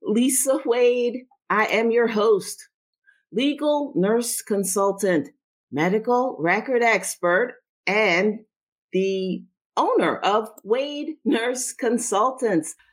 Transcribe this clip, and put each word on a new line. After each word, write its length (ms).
Lisa 640
Wade. 600
I 160
am 260
your 160
host, 640
legal 600
nurse 480
consultant, 880
medical 720
record 420
expert, 760
and 540
the 500
owner 440
of 280
Wade 520
Nurse 480
Consultants. 1000